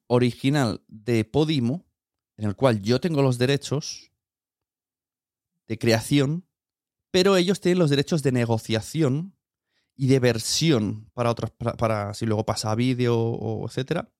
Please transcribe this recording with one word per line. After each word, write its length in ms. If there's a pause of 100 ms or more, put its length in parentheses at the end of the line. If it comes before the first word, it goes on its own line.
original 800
de 360
Podimo, 640 (500)
en 120
el 80
cual 260
yo 180
tengo 220
los 160
derechos 720 (1600)
de 100
creación, 680 (720)
pero 220
ellos 220
tienen 180
los 100
derechos 340
de 80
negociación 1040 (600)
y 120
de 140
versión 960
para 160
otras, 200
para, 220
para 400
si 140
luego 180
pasa 260
a 40
vídeo 440
o 480
etcétera. 540